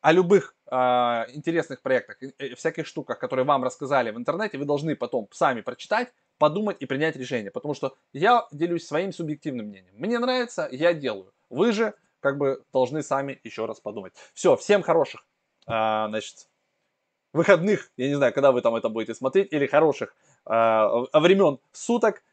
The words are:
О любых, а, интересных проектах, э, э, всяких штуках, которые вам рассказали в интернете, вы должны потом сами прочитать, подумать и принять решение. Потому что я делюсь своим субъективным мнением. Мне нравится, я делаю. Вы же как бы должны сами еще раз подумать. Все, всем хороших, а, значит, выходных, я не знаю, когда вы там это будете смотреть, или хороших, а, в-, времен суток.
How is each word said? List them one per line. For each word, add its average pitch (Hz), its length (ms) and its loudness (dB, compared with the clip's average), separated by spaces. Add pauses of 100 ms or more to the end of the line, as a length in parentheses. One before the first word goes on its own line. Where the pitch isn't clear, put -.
О 151 100 4
любых, 185 440 4 (120)
а, 123 640 0
интересных 151 480 -4
проектах, 131 400 -2
э, 139 160 -14
э, 127 180 -10
всяких 156 300 -6
штуках, - 320 -8
которые 127 260 -2
вам 139 200 2
рассказали 127 480 -2
в 110 60 -10
интернете, 151 420 -4
вы 143 60 -4
должны 147 300 -2
потом 113 360 -6
сами 131 300 0
прочитать, 214 520 -4 (240)
подумать 180 420 0
и 139 60 -10
принять 147 300 -2
решение. 123 340 -6
Потому - 240 -8
что - 220 -6 (180)
я 214 380 2
делюсь 165 340 -4
своим 180 260 -4
субъективным 147 540 -8
мнением. 98 320 -18
Мне 220 220 -4
нравится, 240 520 -4
я 156 220 2
делаю. 110 400 -6 (160)
Вы 180 220 2
же 214 240 -2 (240)
как 139 180 -2
бы 135 240 0 (100)
должны 131 300 0
сами 139 420 -4
еще 110 220 -8
раз 113 140 -8
подумать. 98 340 -12 (220)
Все, 156 200 6
всем 202 280 2
хороших, - 420 0 (400)
а, 110 440 0
значит, - 400 -10 (840)
выходных, 180 640 2
я 123 100 -2
не 143 80 -2
знаю, 139 160 2
когда 135 200 4
вы 123 100 2
там 117 140 0
это 113 140 -2
будете 110 260 -6
смотреть, 170 380 0
или 143 120 2
хороших, 147 480 2 (320)
а, 110 420 4
в-, 123 320 2
времен 175 400 4 (120)
суток. 226 500 -2 (120)